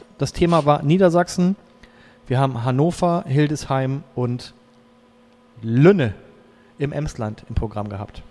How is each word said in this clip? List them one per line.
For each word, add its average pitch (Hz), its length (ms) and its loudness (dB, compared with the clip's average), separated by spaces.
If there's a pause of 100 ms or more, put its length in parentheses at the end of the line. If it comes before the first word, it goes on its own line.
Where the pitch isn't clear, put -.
(180)
Das - 160 -4
Thema 170 320 2
war 147 160 2
Niedersachsen. 175 720 2 (720)
Wir 127 120 0
haben 131 240 -2
Hannover, 170 640 0
Hildesheim 139 760 -2 (120)
und 123 380 -6 (1080)
Lünne 123 520 4 (640)
im 143 140 -6
Emsland 135 580 -8
im 117 60 -12
Programm 104 340 -6
gehabt. 101 420 -12